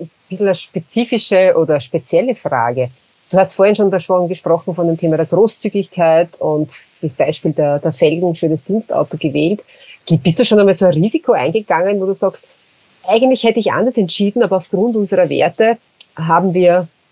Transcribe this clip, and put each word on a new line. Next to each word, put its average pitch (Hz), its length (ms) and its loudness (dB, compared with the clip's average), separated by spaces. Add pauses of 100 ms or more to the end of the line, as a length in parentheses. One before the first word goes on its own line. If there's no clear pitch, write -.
(280)
bisschen 196 180 -4
eine 185 100 0
spezifische 190 1000 0
oder 156 220 2
spezielle 170 560 -2
Frage. 123 540 -2 (420)
Du 175 60 0
hast 190 180 2
vorhin 202 220 2
schon 202 160 2
davon 180 340 0
gesprochen, 170 480 -4
von 170 140 -2
dem 165 80 0
Thema 160 200 -2
der 156 100 -2
Großzügigkeit 175 1120 0
und 151 320 -2 (280)
das 160 140 -6
Beispiel 156 380 -2
der, 143 260 0
der 156 140 -4
Felgen 170 420 0
für 165 140 -2
das 156 160 -4
Dienstauto 190 540 -4
gewählt. 156 440 -2 (440)
Gi-, 165 120 2
bist 175 220 0
du 240 40 4
schon 214 140 2
einmal 202 160 4
so 190 120 2
ein 175 80 4
Risiko 226 360 -2
eingegangen, 185 720 0
wo 190 60 -4
du 190 80 -2
sagst, 190 300 -4 (600)
„Eigentlich 233 380 2
hätte 226 160 2
ich 202 100 0
anders 226 280 0
entschieden, 202 440 0
aber 190 140 0
aufgrund 202 400 -2
unserer 185 320 0
Werte 170 480 0 (400)
haben 170 380 0
wir, 175 340 2 (240)